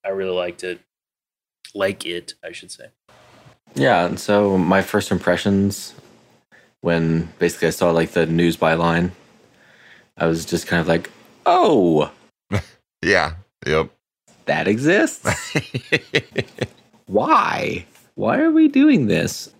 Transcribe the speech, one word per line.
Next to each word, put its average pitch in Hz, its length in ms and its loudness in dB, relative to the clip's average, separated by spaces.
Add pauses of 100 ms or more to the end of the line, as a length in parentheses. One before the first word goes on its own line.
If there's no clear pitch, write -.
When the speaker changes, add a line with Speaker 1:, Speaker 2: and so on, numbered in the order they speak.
Speaker 1:
I 98 60 -6
really 95 240 -4
liked 90 300 -6
it. 90 160 -8 (920)
Like 98 320 -4
it, 87 280 -10 (100)
I 82 80 -14
should - 180 -20
say. - 160 -20 (880)
Speaker 2:
Yeah, 120 320 2
and 87 120 -4
so 101 400 2
my 92 240 2
first - 300 -2
impressions 98 800 0 (880)
when 82 580 0
basically 85 300 -2
I 76 40 0
saw, 87 180 0
like, 82 220 0
the 82 140 0
news 82 300 0
byline, 85 540 0 (1040)
I - 100 -2
was 82 180 -2
just - 220 -4
kind 85 140 -2
of 80 80 -2
like, 82 220 -2 (360)
"Oh." 107 640 4 (400)
Speaker 3:
<laughs> 98 100 -2 (420)
Yeah, 82 320 2 (320)
yep. 78 240 0 (560)
Speaker 2:
That - 220 -2
exists? 156 560 0
Speaker 3:
<laughs> - 1800 -6
Speaker 2:
Why? - 800 0 (280)
Why 117 260 -2
are 320 100 2
we 311 180 4
doing 269 380 4
this? 85 540 -2